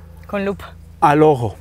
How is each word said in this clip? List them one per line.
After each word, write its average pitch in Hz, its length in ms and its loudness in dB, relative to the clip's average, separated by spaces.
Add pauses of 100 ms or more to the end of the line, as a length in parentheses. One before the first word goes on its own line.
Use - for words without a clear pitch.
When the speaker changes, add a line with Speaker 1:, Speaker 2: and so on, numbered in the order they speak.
(280)
Speaker 1:
con 196 180 -8
lupa. - 300 -10 (240)
Speaker 2:
Al 147 240 4
ojo. 123 380 0